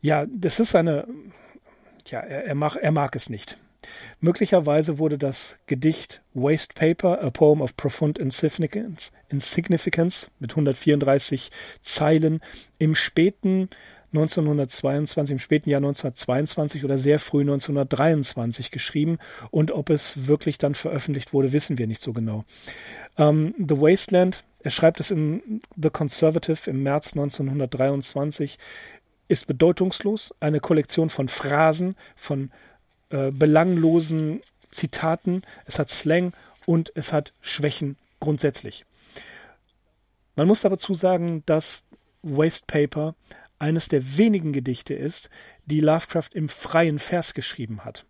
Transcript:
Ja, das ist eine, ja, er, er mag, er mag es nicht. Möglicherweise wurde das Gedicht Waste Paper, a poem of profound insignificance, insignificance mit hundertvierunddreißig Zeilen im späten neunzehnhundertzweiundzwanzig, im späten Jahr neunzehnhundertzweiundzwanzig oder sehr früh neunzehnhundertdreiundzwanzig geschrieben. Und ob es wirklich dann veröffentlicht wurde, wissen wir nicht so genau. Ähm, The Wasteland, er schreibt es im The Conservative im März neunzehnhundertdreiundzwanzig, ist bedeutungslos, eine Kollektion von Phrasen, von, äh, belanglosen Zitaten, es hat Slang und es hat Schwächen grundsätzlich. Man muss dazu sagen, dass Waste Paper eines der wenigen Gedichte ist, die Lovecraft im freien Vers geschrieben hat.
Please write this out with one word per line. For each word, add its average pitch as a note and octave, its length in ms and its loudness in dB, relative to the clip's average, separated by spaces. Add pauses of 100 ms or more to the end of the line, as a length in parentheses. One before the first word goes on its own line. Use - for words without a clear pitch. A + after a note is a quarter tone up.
Ja, D3 260 2
das G3 320 -2
ist A3+ 140 2
eine, E3 320 4 (1000)
ja, A#2 140 -8
er, - 240 -8
er D#3+ 100 -4
mag, D3 220 -2
er D#3 160 2
mag C#3+ 240 0
es - 140 -8
nicht. - 260 -12 (640)
Möglicherweise D#3+ 760 2
wurde D3+ 180 2
das C3+ 400 -6 (100)
Gedicht D3 560 -2 (120)
Waste C#3+ 400 0
Paper, E3+ 480 2
a C3+ 80 -2
poem D3+ 300 6
of C3 160 -4
profound D3 420 -2
insignificance, D#3+ 920 -4 (160)
insignificance E3+ 1000 -2 (120)
mit A#2 160 -6
hundertvierunddreißig C#3 920 2 (320)
Zeilen D#3+ 580 2 (380)
im D#3 180 2
späten F#3+ 760 0 (420)
neunzehnhundertzweiundzwanzig, D3 1200 0
im C3 60 -2
späten D3+ 300 0
Jahr C#3+ 120 2
neunzehnhundertzweiundzwanzig C#3+ 1040 -4
oder C#3 120 0
sehr C#3+ 220 4
früh C#3+ 260 0
neunzehnhundertdreiundzwanzig C#3 1300 0
geschrieben. D#3 480 -2 (320)
Und D#3 220 2
ob D3+ 180 -4
es C#3+ 360 -2
wirklich D3 320 0
dann C#3+ 160 0
veröffentlicht C#3+ 580 -6
wurde, C3+ 200 2
wissen D3 240 0
wir A#2+ 100 -2
nicht A2 140 -6
so B2 120 -8
genau. A2 320 -4 (720)
Ähm, D#3 400 4
The D3+ 200 0
Wasteland, F#3 640 4 (180)
er C3+ 100 -6
schreibt E3 300 2
es - 100 -6
im F3+ 500 -2 (160)
The D#3 140 0
Conservative D#3+ 800 0
im C3+ 120 -2
März C#3 320 -2
neunzehnhundertdreiundzwanzig, C#3 1400 -2 (720)
ist - 180 0
bedeutungslos, F#3 920 0
eine D3+ 200 0
Kollektion D#3+ 500 0
von C3+ 180 -4
Phrasen, D#3+ 680 2 (180)
von, C3+ 380 -6 (580)
äh, C3+ 220 -2
belanglosen D#3+ 1080 4 (300)
Zitaten, E3 720 -2 (240)
es - 120 -8
hat D3 120 -2
Slang F3 420 0 (320)
und E3 300 2
es - 180 -8
hat D3+ 280 -2
Schwächen C#3 560 -4 (240)
grundsätzlich. C#3+ 640 -2 (1500)
Man D#3 120 4
muss G#3 120 4
dazu F#3+ 340 0
sagen, E3+ 500 0
dass - 400 -2 (380)
Waste D#3 440 0
Paper D3+ 480 -2 (440)
eines D#3 300 -2
der C3+ 300 0
wenigen G3 340 4
Gedichte C3 400 -4
ist, - 380 -8 (340)
die D3+ 160 0
Lovecraft D#3 540 2
im D#3 160 -4
freien D#3+ 480 0
Vers - 340 -4
geschrieben A2+ 540 -10
hat. - 240 -16